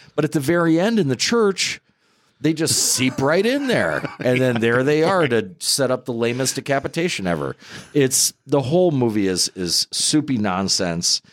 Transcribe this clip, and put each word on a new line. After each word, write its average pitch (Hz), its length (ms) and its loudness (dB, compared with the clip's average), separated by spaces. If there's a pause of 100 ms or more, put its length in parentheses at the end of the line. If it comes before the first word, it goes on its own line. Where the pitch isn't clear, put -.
(140)
But 147 100 0
at 147 80 -2
the 160 80 0
very 165 380 2
end 214 220 2
in 147 80 0
the 127 80 0
church, 208 640 0 (600)
they 151 120 2
just 151 420 0
seep 131 260 0
right 160 240 2
in 277 220 0
there. 98 420 0 (120)
And 127 200 2
then 127 200 0
there 120 240 2
they 151 180 2
are 175 240 2
to 110 320 0
set - 320 0
up 127 140 -4
the 127 80 -6
lamest 120 440 -2
decapitation 139 720 -4
ever. 73 300 -2 (380)
It's, 135 380 2 (140)
the 143 140 2
whole 170 320 2
movie 113 340 2
is, 90 300 0
is 87 340 -2
soupy 147 480 0
nonsense. 92 840 -2 (100)